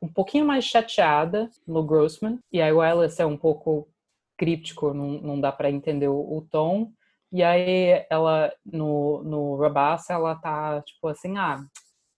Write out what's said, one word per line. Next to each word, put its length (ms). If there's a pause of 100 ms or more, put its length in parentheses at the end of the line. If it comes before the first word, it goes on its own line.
Um 60
pouquinho 380
mais 180
chateada 840 (180)
no 180
Grossman, 540 (140)
e 80
aí 120
o 100
Ellis 380
é 60
um 100
pouco 500 (500)
críptico, 560
não, 280
não 200
dá 120
pra 180
entender 380
o, 80
o 340
tom. 400 (420)
E 100
aí 680
ela, 420 (120)
no, 580
no 340
Rabassa, 580
ela 220
tá, 460
tipo 260
assim, 280
"Ah, 260 (560)